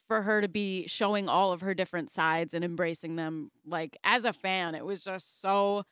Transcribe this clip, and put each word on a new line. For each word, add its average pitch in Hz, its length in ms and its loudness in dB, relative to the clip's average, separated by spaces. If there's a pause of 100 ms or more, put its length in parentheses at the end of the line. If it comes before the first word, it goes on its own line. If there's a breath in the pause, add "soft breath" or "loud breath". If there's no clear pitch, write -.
for 220 140 2
her 214 180 4
to 202 80 2
be 185 400 -2
showing 202 400 0
all 185 240 4
of 170 80 -4
her 190 120 -2
different 175 380 -2
sides 165 420 2
and 170 120 -2
embracing 170 500 -2
them. 160 380 -6 (120)
Like, 160 380 -6
as 220 220 4
a 220 80 0
fan, 185 420 -2
it 151 100 -8
was 190 200 -6
just 190 360 -10
so, 202 520 2